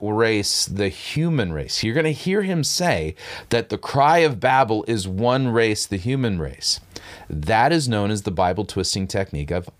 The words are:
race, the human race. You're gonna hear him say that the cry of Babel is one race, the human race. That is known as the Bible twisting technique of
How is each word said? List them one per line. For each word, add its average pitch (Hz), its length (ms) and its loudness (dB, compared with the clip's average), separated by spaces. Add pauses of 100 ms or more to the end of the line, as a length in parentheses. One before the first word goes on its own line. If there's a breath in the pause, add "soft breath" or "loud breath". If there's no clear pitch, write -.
race, 107 640 0
the 98 240 -2
human 147 640 -2
race. - 280 -6
You're 110 120 0
gonna 156 160 0
hear 185 320 -2
him 180 200 -2
say 107 520 0 (340 loud breath)
that 117 220 0
the 107 80 -4
cry 147 400 4
of 143 220 2
Babel 127 460 4
is 101 220 0
one 120 400 2
race, 113 380 2
the 101 100 -4
human 117 420 0
race. - 420 -4 (480 loud breath)
That 110 440 2
is 151 160 2
known 104 220 2
as 104 120 -2
the 104 80 -4
Bible 90 340 0
twisting 95 420 -2
technique 80 440 -4
of 90 180 -4 (120)